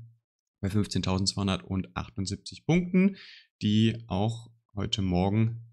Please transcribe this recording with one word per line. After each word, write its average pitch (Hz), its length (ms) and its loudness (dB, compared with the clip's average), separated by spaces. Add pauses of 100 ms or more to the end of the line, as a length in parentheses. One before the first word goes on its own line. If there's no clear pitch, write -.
(600)
bei 98 80 -2
fünfzehntausendzweihundertachtundsiebzig 95 2000 -2
Punkten, 180 520 2 (440)
die 110 360 2 (100)
auch 104 420 -2 (260)
heute 101 260 -4
Morgen 98 720 2